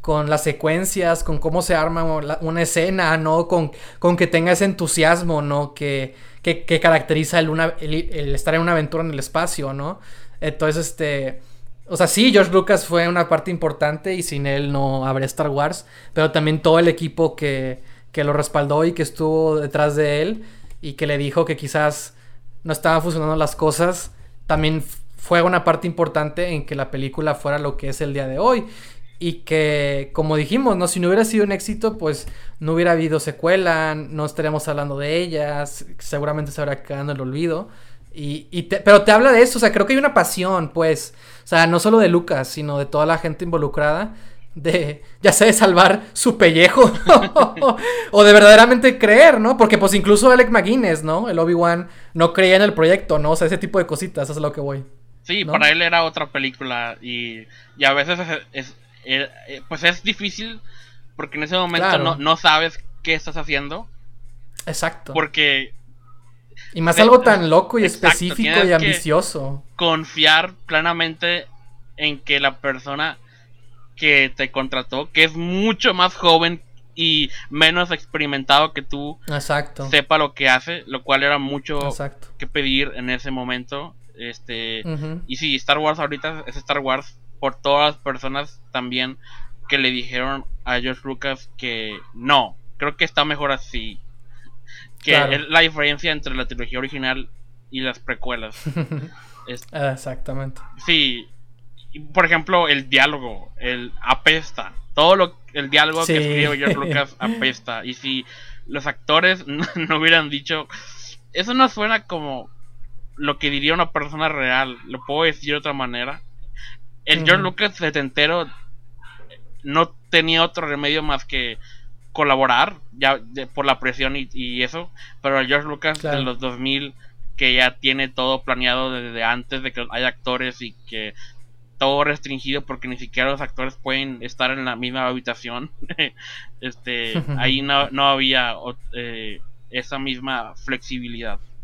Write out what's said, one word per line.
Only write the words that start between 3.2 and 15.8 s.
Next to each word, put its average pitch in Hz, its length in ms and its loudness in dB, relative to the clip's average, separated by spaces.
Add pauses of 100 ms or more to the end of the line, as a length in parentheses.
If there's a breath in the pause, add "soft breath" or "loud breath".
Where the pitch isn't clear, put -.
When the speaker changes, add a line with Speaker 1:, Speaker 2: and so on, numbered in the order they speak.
Speaker 1:
Con, 165 240 0 (260 loud breath)
con 175 180 4
que 175 100 2
tenga 170 260 2
ese 180 120 2
entusiasmo, 170 800 2
¿no? 143 320 -2
Que, 139 400 -6 (280 soft breath)
que, 170 220 -2
que 160 160 2
caracteriza 160 580 4
el, 160 100 2
una, 160 320 0
el, 156 140 -4
el 151 400 -2
estar 156 200 0
en 165 60 2
una 170 120 2
aventura 156 320 0
en 165 80 -4
el 143 60 -6
espacio, 151 540 -4
¿no? 143 280 -8 (420 soft breath)
Entonces, 156 460 -2
este... 139 520 -4 (460 soft breath)
o 175 100 -8
sea, 175 100 4
sí, 226 260 4
George 190 200 6
Lucas 190 340 4
fue 170 220 2
una 170 220 2
parte 165 200 0
importante 160 640 -2
y 185 80 -6
sin 139 240 -4
él 143 260 -2
no 135 340 -2
habría 135 200 -2
Star 151 220 -4
Wars, 143 380 -4 (260 soft breath)